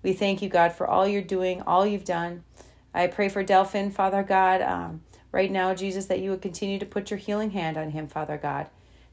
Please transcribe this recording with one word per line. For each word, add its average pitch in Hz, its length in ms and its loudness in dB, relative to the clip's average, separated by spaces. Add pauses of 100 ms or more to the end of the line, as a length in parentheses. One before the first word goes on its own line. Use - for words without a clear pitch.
We 190 100 2
thank 196 300 0
you, 196 60 -4
God, 170 240 6
for - 140 -4
all 190 220 4
you're 202 140 0
doing, 185 400 -2
all 185 240 4
you've 202 180 -2
done. 175 380 -4 (520)
I 175 140 2
pray 202 200 0
for 196 140 -2
Delphin, 196 480 2
Father 196 320 0
God, 190 400 4
um, 170 400 -4 (300)
right 190 180 2
now, 185 240 0
Jesus, 190 320 -4
that 190 140 0
you 190 100 -4
would 185 120 -4
continue 196 360 -4
to 196 80 -6
put 202 240 -8
your 202 80 -4
healing 208 320 -4
hand 160 260 -4
on 156 140 -4
him, 151 180 -6
Father 151 280 -6
God, 143 320 -6 (440)